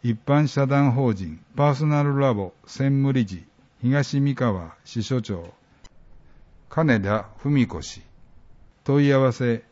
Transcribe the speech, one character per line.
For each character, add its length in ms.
一 220
般 240
社 180
団 260
法 220
人 260
パ 160
ー 40
ソ 120
ナ 160
ル 160
ラ 140
ボ 200
専 380
務 100
理 120
事、 180
東 380
三 160
河 480
支 200
所 180
長、 320
金 300
田 280
文 260
子 160
氏。 200
問 240
い 40
合 80
わ 120
せ 400